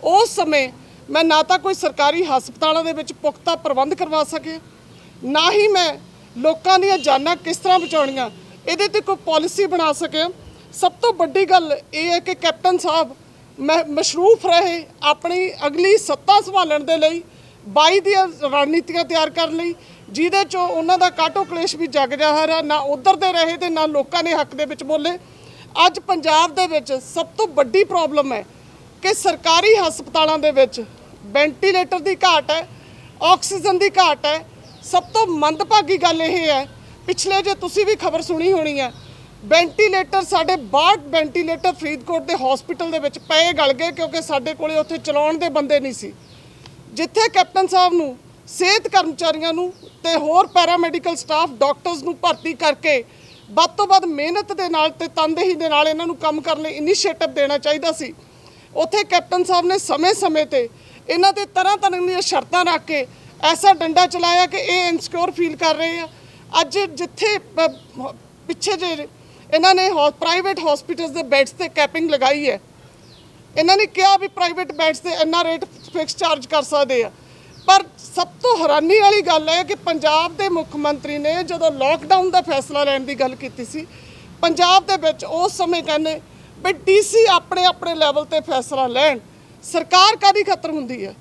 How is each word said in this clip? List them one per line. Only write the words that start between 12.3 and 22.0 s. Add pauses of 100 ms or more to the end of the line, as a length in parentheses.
ਕੈਪਟਨ
ਸਾਹਿਬ (460)
ਮ-,
ਮਸ਼ਰੂਫ
ਰਹੇ (160)
ਆਪਣੀ (160)
ਅਗਲੀ
ਸੱਤਾ
ਸੰਭਾਲਣ
ਦੇ
ਲਈ, (460)
ਬਾਈ
ਦੀਆਂ (160)
ਰਣਨੀਤੀਆਂ
ਤਿਆਰ
ਕਰਨ
ਲਈ, (360)
ਜਿਹਦੇ
'ਚੋਂ
ਉਹਨਾਂ
ਦਾ
ਕਾਟੋ
ਕਲੇਸ਼
ਵੀ
ਜਗ